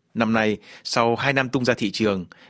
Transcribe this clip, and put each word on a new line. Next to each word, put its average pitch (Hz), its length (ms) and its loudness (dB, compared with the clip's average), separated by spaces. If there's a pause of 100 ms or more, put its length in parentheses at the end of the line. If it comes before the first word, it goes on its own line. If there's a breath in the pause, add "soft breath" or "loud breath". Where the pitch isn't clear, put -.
(140)
Năm 113 200 0
nay, 107 240 0 (260 soft breath)
sau 117 320 0
hai 135 180 -2
năm 131 160 0
tung 127 160 0
ra 120 80 4
thị 110 180 -2
trường, 98 340 -2 (240 soft breath)